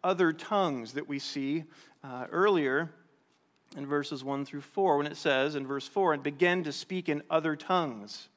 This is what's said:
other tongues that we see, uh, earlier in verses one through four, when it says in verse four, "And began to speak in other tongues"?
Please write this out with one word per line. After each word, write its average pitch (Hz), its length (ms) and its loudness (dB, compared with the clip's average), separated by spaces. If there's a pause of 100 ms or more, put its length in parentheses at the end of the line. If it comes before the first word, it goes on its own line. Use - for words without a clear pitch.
other 180 280 4
tongues 156 600 -2
that 143 160 -6
we 143 100 -4
see, 143 460 -4 (400)
uh, 127 260 -10
earlier 165 640 2 (840)
in 143 80 -8
verses 143 380 -4
one 139 220 -4
through 143 160 -10
four, 180 360 2
when 143 120 2
it 151 80 -8
says 143 400 2
in 135 100 -4
verse 139 220 -6
four, 190 260 2
"And 139 80 -4
began 175 400 4
to 151 100 -4
speak 185 360 -4
in 147 200 0
other 156 280 0
tongues"? 143 800 -2